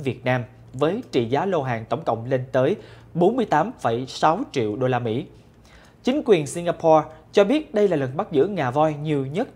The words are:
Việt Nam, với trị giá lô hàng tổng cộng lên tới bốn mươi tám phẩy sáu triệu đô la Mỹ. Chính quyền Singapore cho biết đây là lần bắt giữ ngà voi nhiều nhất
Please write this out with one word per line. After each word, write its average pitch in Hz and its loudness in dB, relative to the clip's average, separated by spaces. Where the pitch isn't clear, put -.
Việt 123 -6
Nam, 127 0
với 160 -2
trị 123 2
giá 135 0
lô 180 0
hàng 117 -4
tổng 131 -4
cộng 117 -2
lên 131 -2
tới 135 2
bốn 175 2
mươi 247 0
tám 165 0
phẩy 120 -2
sáu 170 0
triệu 107 -2
đô 127 -2
la 127 0
Mỹ. 120 -4
Chính 277 0
quyền 165 4
Singapore 160 2
cho 202 6
biết 285 0
đây 208 4
là 175 0
lần 135 -4
bắt 208 -4
giữ 151 4
ngà 160 -2
voi 151 2
nhiều 147 -2
nhất 170 -4